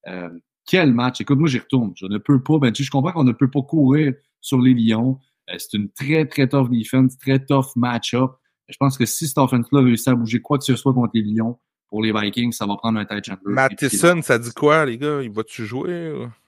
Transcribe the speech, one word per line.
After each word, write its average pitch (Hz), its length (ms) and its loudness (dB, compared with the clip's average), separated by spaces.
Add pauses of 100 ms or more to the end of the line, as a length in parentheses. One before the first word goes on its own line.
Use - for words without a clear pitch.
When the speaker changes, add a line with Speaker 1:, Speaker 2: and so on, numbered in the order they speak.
Speaker 1:
Euh, 90 220 -12 (380)
quel 165 260 4
match! 123 280 -2
Écoute, 143 180 2
moi, 165 80 4
j'y 127 120 0
retourne. 117 360 -2
Je 95 100 -16
ne 104 120 -4
peux 135 240 2
pas, 151 180 2
ben, 127 120 4
tu 139 120 -4
sais, 135 40 -4
je - 40 -10
comprends 147 220 0
qu'on 160 100 0
ne 123 80 6
peut 131 180 2
pas 143 120 -2
courir 143 520 2 (280)
sur 131 180 0
les 127 140 6
Lions. 117 460 2 (300)
Euh, 92 80 -10
c'est - 200 -12
une 101 140 -4
très, 151 340 0
très 139 220 0
tough 131 220 0
defense, 123 480 0
très 135 260 0
tough 135 320 0
match-up. 123 560 -2 (380)
Je - 80 -20
pense 135 200 0
que 120 80 2
si - 220 -6
cette - 120 -4
offense-là 135 420 2
réussit 123 260 2
à 127 80 4
bouger 117 240 -2
quoi - 200 -2
que - 40 -8
ce 127 120 0
soit 131 180 0
contre 120 220 0
les 110 80 2
Lions, 110 340 -2 (320)
pour 107 120 -6
les 110 100 0
Vikings, 107 420 -2
ça 107 120 -6
va 101 120 -4
prendre 113 220 -2
un 101 60 -6
Ty 104 180 -10
Chandler. 98 180 -14 (120)
Speaker 2:
Mattison, 135 680 2
ça 120 160 2
dit 117 140 -10
quoi, 151 320 2
les 117 120 -6
gars ? 143 240 -4
Il 117 100 -10
va-tu 110 340 -8
jouer, 156 460 -8
ou ? 123 160 -10 (200)